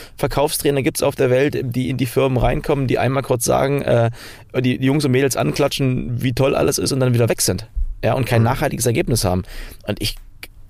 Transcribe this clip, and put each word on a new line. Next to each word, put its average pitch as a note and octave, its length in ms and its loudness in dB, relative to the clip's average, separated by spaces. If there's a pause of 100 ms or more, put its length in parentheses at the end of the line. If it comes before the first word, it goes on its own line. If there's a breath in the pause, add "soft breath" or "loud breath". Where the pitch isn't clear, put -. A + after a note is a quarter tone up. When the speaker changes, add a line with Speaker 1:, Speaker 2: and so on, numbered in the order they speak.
(160 loud breath)
Speaker 1:
Verkaufstrainer C#3+ 680 0
gibt's B2+ 200 -2
auf C#3+ 140 2
der C3+ 140 2
Welt, C3 320 2
die B2+ 280 -2
in C3 60 -2
die C3 100 0
Firmen C3 320 2
reinkommen, C3+ 480 0
die - 140 0
einmal C3 240 0
kurz B2 200 0
sagen, C#3 380 2
äh, A#2 280 2 (440 loud breath)
die, B2+ 240 2
die C3 80 0
Jungs C#3+ 180 2
und C#3 60 2
Mädels B2+ 260 2
anklatschen, C3 840 -2
wie B2+ 100 0
toll C#3 220 2
alles D3+ 240 0
ist - 140 -2
und C3 80 0
dann B2+ 140 2
wieder A#2 140 4
weg - 140 -2
sind? - 240 -2 (360)
Ja, A#2 120 0
und C3 120 0
kein A2+ 160 4
Speaker 2:
Mhm. - 40 4
Speaker 1:
nachhaltiges C3 400 -2
Ergebnis A#2+ 380 0
haben. F#2 180 0 (440 loud breath)
Und G#2 140 -4
ich, - 140 -4 (560)